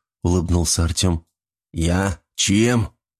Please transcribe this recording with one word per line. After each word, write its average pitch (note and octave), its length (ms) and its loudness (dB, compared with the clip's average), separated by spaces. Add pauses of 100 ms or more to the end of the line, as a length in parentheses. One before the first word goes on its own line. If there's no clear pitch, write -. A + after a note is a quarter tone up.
(240)
улыбнулся E2+ 600 0
Артем. E2 420 -2 (460)
"Я? F2+ 480 -2 (160)
Чем?" A2+ 540 2 (300)